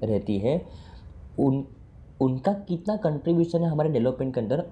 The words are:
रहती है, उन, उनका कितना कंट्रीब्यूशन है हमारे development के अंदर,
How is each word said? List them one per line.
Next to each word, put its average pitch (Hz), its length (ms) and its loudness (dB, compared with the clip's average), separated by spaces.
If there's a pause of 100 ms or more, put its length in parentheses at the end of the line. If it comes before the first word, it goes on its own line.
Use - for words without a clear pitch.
रहती 107 340 0
है, 127 280 0 (760)
उन, 135 280 2 (540)
उनका 131 320 2
कितना 202 420 -2
कंट्रीब्यूशन 170 640 2
है 170 80 2
हमारे 151 220 2
development 131 440 0
के 127 60 -2
अंदर, 117 200 0 (120)